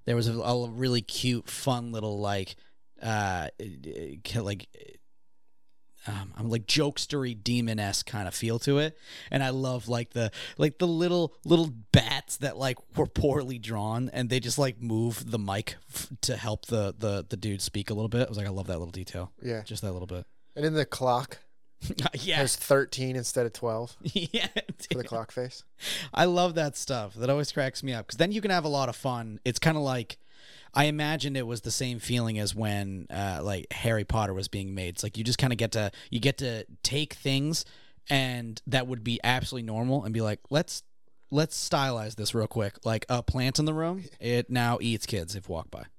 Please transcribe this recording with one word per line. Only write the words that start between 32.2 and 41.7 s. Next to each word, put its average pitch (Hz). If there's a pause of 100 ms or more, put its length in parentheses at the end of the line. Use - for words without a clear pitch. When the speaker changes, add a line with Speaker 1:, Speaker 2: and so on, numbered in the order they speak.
Speaker 1:
as 101
when, 101
uh, 92
like, 95
Harry 113
Potter 104
was 92
being 98
made. 92
It's 92
like, 104
you 117
just 120
kinda 127
get 110
to, 104 (200)
you 117
get 135
to 117 (180)
take 143
things 143 (440)
and 123
that 127
would 123
be 117
absolutely 123
normal 117
and 110
be 117
like, 107 (120)
"Let's, 147 (480)
let's 151 (120)
stylize 120